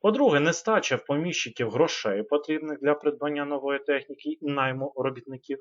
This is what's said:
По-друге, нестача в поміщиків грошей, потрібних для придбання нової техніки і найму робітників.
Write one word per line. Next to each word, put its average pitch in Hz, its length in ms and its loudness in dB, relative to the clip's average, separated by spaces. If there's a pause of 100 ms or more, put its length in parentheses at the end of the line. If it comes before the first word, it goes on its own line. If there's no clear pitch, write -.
По-друге, 208 400 6
нестача 165 560 2
в - 80 -6
поміщиків 143 640 -2
грошей, 110 520 0
потрібних 151 580 -2
для 143 140 4
придбання 147 500 -2
нової 139 340 -2
техніки 139 520 -4
і 156 160 -6
найму 135 500 0
робітників. 131 640 -6